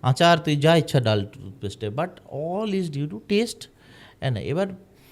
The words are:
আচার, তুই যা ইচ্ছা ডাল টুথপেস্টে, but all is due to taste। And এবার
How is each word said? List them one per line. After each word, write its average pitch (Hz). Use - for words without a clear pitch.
আচার, 170
তুই 156
যা 156
ইচ্ছা 156
ডাল 107
টুথপেস্টে, 101
but 143
all 180
is 190
due 143
to 196
taste। 214
And 123
এবার 160